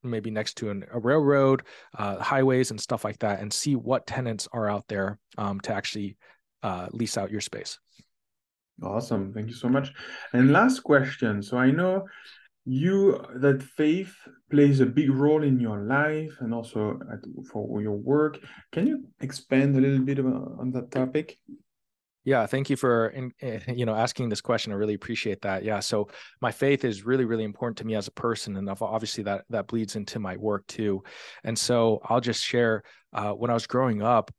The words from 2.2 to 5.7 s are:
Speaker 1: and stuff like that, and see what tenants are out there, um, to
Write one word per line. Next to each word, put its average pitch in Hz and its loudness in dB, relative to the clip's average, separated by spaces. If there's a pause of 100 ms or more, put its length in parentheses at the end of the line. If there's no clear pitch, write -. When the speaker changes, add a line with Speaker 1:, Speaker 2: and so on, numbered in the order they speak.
Speaker 1:
and 107 -8
stuff - -4
like 107 -4
that, 110 0
and 104 -6
see 147 0
what 123 -2
tenants 120 -6
are 110 -2
out 101 -4
there, 101 -4 (200)
um, 101 -4
to 107 -4